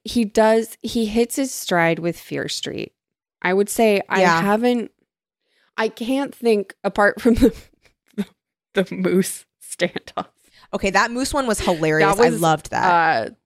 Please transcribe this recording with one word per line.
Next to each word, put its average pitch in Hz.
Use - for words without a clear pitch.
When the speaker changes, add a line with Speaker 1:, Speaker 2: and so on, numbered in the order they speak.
Speaker 1:
he 220
does, 220
he 226
hits 226
his 269
stride 170
with 170
Fear -
Street. -
I 180
would 202
say 214
I 190
Speaker 2:
Yeah. 170
Speaker 1:
haven't, 226
I 226
can't 262
think, 214
apart 202
from 233
the, 233
<laughs> 196
the 190
moose 180
standoff. -
Speaker 2:
Okay, 196
that 202
moose 254
one 277
was 214
hilarious. 165
Speaker 1:
That 214
was, 165
Speaker 2:
I 160
loved 160
that. 165
Speaker 1:
uh, -